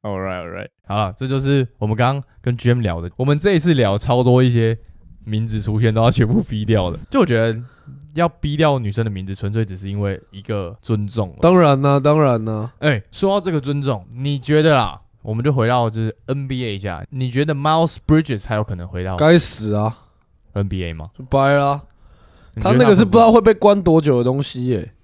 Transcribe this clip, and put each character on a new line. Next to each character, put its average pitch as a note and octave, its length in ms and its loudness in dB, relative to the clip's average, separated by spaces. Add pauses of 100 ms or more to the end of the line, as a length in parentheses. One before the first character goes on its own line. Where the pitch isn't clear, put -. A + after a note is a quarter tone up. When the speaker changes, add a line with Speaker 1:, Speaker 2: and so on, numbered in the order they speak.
Speaker 1:
All G2+ 180 -8
right, F#2 220 -8
all E2+ 80 -12
right。 F2+ 200 -14 (180)
好 G2 80 -6
了， G#2 220 -2
这 C3 100 -8
就 C3 120 -2
是 C3+ 280 0 (100)
我 G#2+ 80 -6
们 A2 100 -2
刚 B2 200 0
刚 C#3 80 -8 (180)
跟 B2 140 -2
G A#2+ 140 0
M B2 100 2
聊 F2 220 -4
的。 E2+ 160 -10
我 B2+ 80 -2
们 D3 120 2
这 F#3+ 160 0
一 E3 60 4
次 E3 140 2
聊 G#2 240 2
超 B2 260 0
多 B2 180 6
一 B2+ 100 4
些 A2+ 260 0 (480)
名 G#2+ 200 -4
字 A2 160 -6
出 G#2+ 200 -2
现 A2+ 120 2
都 A2 80 2
要 A#2+ 80 4
全 A#2+ 160 2
部 F3 160 0
逼 G#2+ 220 -6
掉 G2+ 260 0
的。 E2 80 -8 (120)
就 C#4 100 0
我 F#3+ 60 4
觉 B2 100 0
得 A2+ 240 0 (560)
要 E3+ 140 0
逼 D3 260 -6
掉 D3 240 0
女 G#2+ 100 -4
生 A2 140 -2
的 A2 80 -2
名 F#2+ 160 -8
字， G2 80 -8
纯 G2+ 160 -8
粹 A2+ 140 -2
只 F#2+ 100 -12
是 F#2+ 140 -10
因 G2+ 100 -6
为 G2 200 -4 (120)
一 G2 100 -20
个 G2+ 400 -8
尊 G#2 240 -2
重。 G2 360 -6
Speaker 2:
当 F3+ 180 6
然 C#3+ 220 4
啦， C#3 180 2
当 D3 200 2
然 A#2+ 260 2
啦。 A2 340 -6
Speaker 1:
哎， B2+ 320 -2
说 G3 260 -2
到 F#3 60 -4
这 F3+ 80 -4
个 D#3 80 -2
尊 C#3+ 220 -4
重， A#2 320 -4
你 C#3 260 -6
觉 D3+ 220 2
得 D#3 120 4
啦， G#2+ 280 -2 (200)
我 A2 120 -8
们 A#2 100 -4
就 D3 80 0
回 B2 160 0
到 A#2+ 220 0
就 A2 100 -6
是 A2 160 -4 (120)
N C#3 200 -6
B B2+ 180 -6
A G#2 100 -6
一 F#2+ 40 -10
下， F#2 300 -10
你 B2+ 200 -6
觉 C3 140 0
得 D#3 100 -2
Miles D#3 440 0 (100)
Bridges D3 400 0
还 A2 80 -4
有 G#2+ 80 -2
可 G2+ 120 -6
能 F2 120 -12
回 F2+ 160 -8
到 F#2 140 -6
Speaker 2:
该 D#3+ 200 6
死 G#2+ 360 -2
啊。 G#2+ 240 -2 (560)
Speaker 1:
N G2 160 -4
B F#2+ 160 -6
A E2 80 -10
吗？ D#2+ 240 -14
Speaker 2:
就 C3 80 -18
掰 C#3 300 2
啦。 C#3+ 260 0 (720)
Speaker 1:
你 A2 80 -10
觉 - 80 0
得 A#3 60 4
他 - 20 6
Speaker 2:
他 B3 60 6
那 A3+ 60 6
个 G3+ 40 8
是 G#3 120 6
不 F#3 60 -4
知 A3 60 6
道 A3+ 140 8
会 A#3 80 8
被 A3 140 4
关 G3+ 280 4
多 E3 200 4
久 C#3+ 160 2
的 A#2+ 80 0
东 C3+ 180 0
西 B2 240 -8
耶。 F#2+ 240 -4 (120)